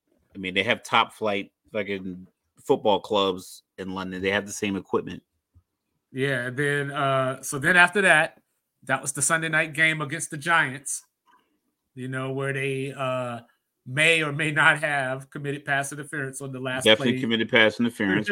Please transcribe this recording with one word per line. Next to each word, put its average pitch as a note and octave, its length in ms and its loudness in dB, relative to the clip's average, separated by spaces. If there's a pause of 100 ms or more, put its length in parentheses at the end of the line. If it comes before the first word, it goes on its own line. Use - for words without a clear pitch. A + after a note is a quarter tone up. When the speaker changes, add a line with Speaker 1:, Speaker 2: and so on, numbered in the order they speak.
(340)
Speaker 1:
I - 40 -18
mean, F#2 160 -8
they G2 100 2
have A2 200 0
top A#2 300 2
flight G2+ 380 -4 (200)
fucking F#2+ 560 -6 (320)
football G#2+ 400 2
clubs G2 640 -2 (140)
in F#2 160 -10
London. F#2 280 -8
They F#2+ 100 0
have G2+ 140 0
the G#2+ 60 -12
same G2+ 240 -4
equipment. F#2 480 -4 (880)
Speaker 2:
Yeah, C3 360 -4
and B2+ 100 -8
then, C#3+ 340 -2
uh, C3+ 500 0
so - 180 -8
then E3+ 160 2
after F3 260 6
that, E3 400 4 (420)
that C3+ 180 -2
was D3 100 -4
the C#3+ 100 -6
Sunday D#3+ 280 0
night D#3 240 0
game D#3 280 2
against D3+ 280 -6
the D#3+ 80 -10
Giants, D3 680 0 (880)
you B2+ 140 -10
know, C3 240 -6
where C3+ 220 -4
they, C3+ 400 -4
uh, B2+ 460 -4 (480)
may D#3 360 4
or D3 80 -2
may D3+ 200 -2
not D3+ 280 6
have C3+ 500 -2
committed C#3+ 340 -8
pass C#3 280 -2
interference C#3+ 500 -8
on C3+ 100 -10
the B2+ 80 -10
last B2+ 260 -6
Speaker 1:
Definitely A#2+ 280 6
Speaker 2:
play. C3 80 -4
Speaker 1:
committed A2+ 280 0
pass A2 300 6
interference, G#2+ 520 0